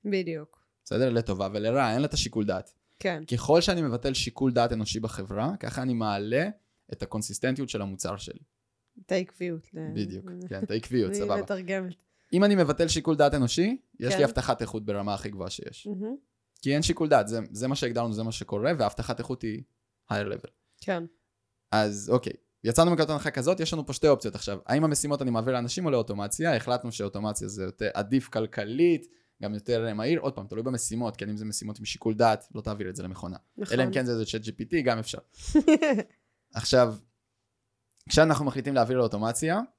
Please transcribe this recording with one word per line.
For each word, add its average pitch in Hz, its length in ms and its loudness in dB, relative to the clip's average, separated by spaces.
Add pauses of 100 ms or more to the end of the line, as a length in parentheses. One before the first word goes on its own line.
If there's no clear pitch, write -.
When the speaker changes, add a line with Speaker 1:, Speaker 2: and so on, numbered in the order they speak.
Speaker 1:
בדיוק. 170 540 -4 (260)
Speaker 2:
בסדר? 127 260 2
לטובה 101 420 0
ולרע, 113 400 2
אין 123 80 2
לה 147 60 0
את 147 80 -4
השיקול 107 300 -2
דעת. 92 300 -4 (240)
Speaker 1:
כן. 170 240 -4 (100)
Speaker 2:
ככל 143 280 4
שאני 175 220 0
מבטל 127 320 -2
שיקול 131 380 0
דעת 120 200 4
אנושי 110 280 -4
בחברה, 107 600 -4
ככה 123 220 -6
אני 127 120 0
מעלה 110 540 0 (440)
את - 100 -10
הקונסיסטנטיות 123 680 -4
של 104 140 -6
המוצר 98 340 -6
שלי. - 220 -12 (680)
Speaker 1:
את - 60 -2
העקביות. 180 640 -4
ל- 160 200 -10
Speaker 2:
בדיוק, - 360 -6 (180)
כן, 98 140 -6
את 104 80 -6
העקביות, 110 400 0
Speaker 1:
אני 202 80 -2
Speaker 2:
סבבה. 202 180 0
Speaker 1:
מתרגמת. 185 580 -4 (380)
Speaker 2:
אם 185 120 6
אני 208 100 6
מבטל 165 340 4
שיקול 156 280 2
דעת 143 180 6
אנושי, 160 420 2 (240)
יש 123 120 0
Speaker 1:
כן. 190 60 2
Speaker 2:
לי 147 60 8
הבטחת 120 380 0
איכות 110 220 -6
ברמה 101 300 -2
הכי 101 160 -6
גבוהה 92 200 -8
שיש. - 360 -12
Speaker 1:
מהמם. 208 280 -6 (480)
Speaker 2:
כי 135 120 2
אין 151 80 2
שיקול 165 260 2
דעת, 113 200 6
זה, 113 100 -2 (140)
זה 120 160 -2
מה 135 80 0
שהגדרנו, 117 360 -2
זה 107 100 -2
מה 113 100 -2
שקורה, 110 460 -2
והבטחת 117 400 -2
איכות 123 240 -6
היא 113 200 -6 (500)
higher 104 220 0
level. - 160 -12 (300)
Speaker 1:
כן. 170 240 -2 (680)
Speaker 2:
אז 104 400 0
אוקיי, 123 200 2 (320)
יצאנו 165 260 6
מנקודת 156 200 2
הנחה 151 200 -2
כזאת, 139 300 0
יש 160 120 -2
לנו 156 140 -4
פה 139 60 -8
שתי 151 160 4
אופציות 120 260 4
עכשיו. 101 320 -6
האם 147 180 2
המשימות 147 380 0
אני 127 80 0
מעביר 117 240 0
לאנשים 123 320 -2
או 151 40 2
לאוטומציה? 110 680 0
החלטנו 123 360 -2
שאוטומציה 104 560 -4
זה 98 160 -8
יותר 101 300 -4
עדיף 113 340 0
כלכלית, 117 800 0 (360)
גם 104 120 -4
יותר 113 400 -2
מהיר. 117 260 0
עוד 139 120 -2
פעם, 101 140 -10
תלוי 110 160 -6
במשימות, 117 540 -2
כן, 101 120 -6
אם 107 80 -4
זה 107 80 -8
משימות 107 340 -6
עם 110 60 -12
שיקול - 300 -2
דעת, 110 400 4
לא 107 60 -6
תעביר 104 280 -6
את 92 80 -8
זה 95 60 -8
למכונה. 92 340 -10 (200)
Speaker 1:
נכון. 190 180 -4
Speaker 2:
אלא 131 100 2
אם 123 80 -2
כן 131 140 0
זה, 120 100 0
זה 113 80 -2
צ'אט 110 160 -4
ג'י 107 120 -10
פי 113 120 -8
טי, 156 180 0
גם 120 160 2
אפשר. - 200 -8 (360)
Speaker 1:
<laughs> - 1000 2
Speaker 2:
עכשיו, 117 400 4 (1120)
כשאנחנו 151 360 6
מחליטים 135 300 -2
להעביר 127 240 4
לאוטומציה 117 600 0 (180)